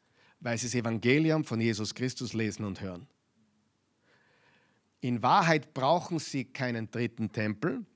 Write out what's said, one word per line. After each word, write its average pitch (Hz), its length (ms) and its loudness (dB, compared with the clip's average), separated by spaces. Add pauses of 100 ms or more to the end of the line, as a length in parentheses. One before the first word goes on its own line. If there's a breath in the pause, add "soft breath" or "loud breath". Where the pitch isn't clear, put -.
(400)
weil 120 180 -4
sie 120 100 -4
das 117 80 -4
Evangelium 127 680 2
von 113 160 -4
Jesus 107 340 0
Christus 123 380 -6
lesen 110 320 -2
und 98 160 -6
hören. 92 260 -10 (2000)
In 120 220 0
Wahrheit 160 500 4
brauchen 160 460 2
sie 135 240 -6
keinen 117 480 -6
dritten 113 400 -4
Tempel. 127 540 -4 (100)